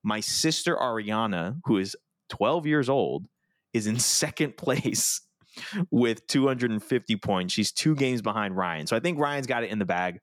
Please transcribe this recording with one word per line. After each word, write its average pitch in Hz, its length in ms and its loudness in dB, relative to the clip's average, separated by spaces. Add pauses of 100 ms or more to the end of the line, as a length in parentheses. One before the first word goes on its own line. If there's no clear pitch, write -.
My 107 180 -2
sister - 560 0
Ariana, 107 880 -2
who 110 140 4
is 95 180 -2 (320)
twelve 147 380 0
years 151 220 2
old, 131 380 0 (460)
is 107 140 0
in 110 120 0
<laughs> - 20 0
second - 560 0
place - 640 0 (720)
with 117 340 2
two 139 220 4
hundred 123 240 2
and 107 100 -2
fifty 120 320 0
points. 92 400 -2
She's 104 160 2
two - 240 2
games 131 260 0
behind 104 360 -2
Ryan. 85 320 -2
So 113 80 0
I 113 40 2
think 165 200 -2
Ryan's 143 260 -2
got 120 160 -2
it 104 80 -4
in 107 80 -4
the 101 80 0
bag. 90 360 -2